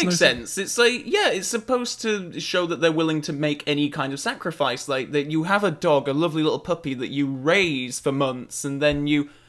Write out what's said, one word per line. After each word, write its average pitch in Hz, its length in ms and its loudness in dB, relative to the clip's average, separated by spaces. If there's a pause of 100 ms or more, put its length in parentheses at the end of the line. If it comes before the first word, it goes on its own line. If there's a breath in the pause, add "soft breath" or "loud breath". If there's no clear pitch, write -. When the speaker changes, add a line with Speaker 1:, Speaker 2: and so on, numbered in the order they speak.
Speaker 1:
it - 40 4
makes 175 160 2
Speaker 2:
no 160 60 8
sense. 120 260 0
Speaker 1:
sense. - 40 -6
It's 190 220 -4
like, 233 260 4
yeah, 381 240 2
it's 185 180 -2
supposed 240 540 -2
to 196 380 -2
show 175 260 0
that 165 160 -2
they're 165 100 4
willing 156 300 2
to 151 120 -4
make 147 340 -2
any 147 220 2
kind 143 220 -4
of 139 80 -8
sacrifice. 151 680 -2
Like, 135 240 -2
that 147 180 0
you 160 140 0
have 196 200 2
a 196 60 4
dog, 147 380 2
a 139 60 0
lovely 156 280 0
little 151 180 2
puppy 165 360 -4
that 123 140 -6
you 139 180 0
raise 135 720 0
for 143 120 0
months, 131 540 -2
and 139 160 -4
then 147 240 2
you 147 240 2 (200 loud breath)